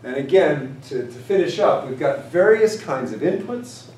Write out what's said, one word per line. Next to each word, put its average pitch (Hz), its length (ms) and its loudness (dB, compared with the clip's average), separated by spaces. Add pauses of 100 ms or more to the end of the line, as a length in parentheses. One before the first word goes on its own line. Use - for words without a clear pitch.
And 127 140 -6
again, 139 720 2
to, 120 140 -4
to 120 80 -10
finish 180 480 -2
up, - 280 2
we've 131 120 -8
got 139 260 -2
various 214 560 4
kinds 123 320 -6
of 107 80 -8
inputs. 214 640 -4 (120)